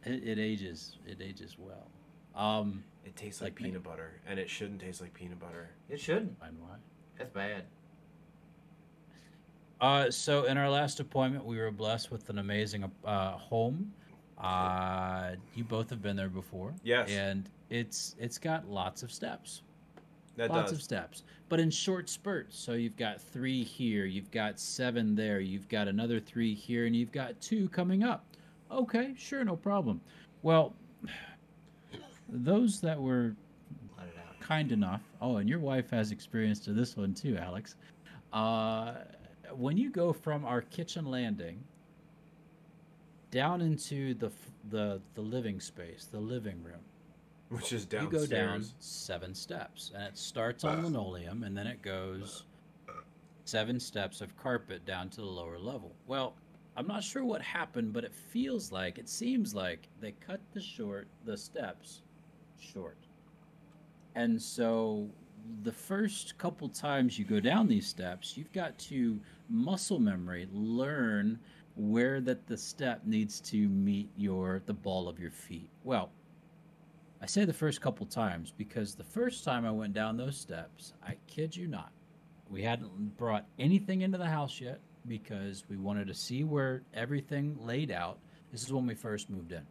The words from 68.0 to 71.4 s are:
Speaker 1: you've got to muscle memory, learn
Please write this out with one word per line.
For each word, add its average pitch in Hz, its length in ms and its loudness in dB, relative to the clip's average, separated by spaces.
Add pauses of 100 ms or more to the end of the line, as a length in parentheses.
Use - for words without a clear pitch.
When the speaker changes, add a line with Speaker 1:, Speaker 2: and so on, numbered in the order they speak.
Speaker 1:
you've - 160 -10
got 165 280 -2
to 117 400 2 (300)
muscle 156 500 2
memory, 90 520 2
learn 113 880 2 (360)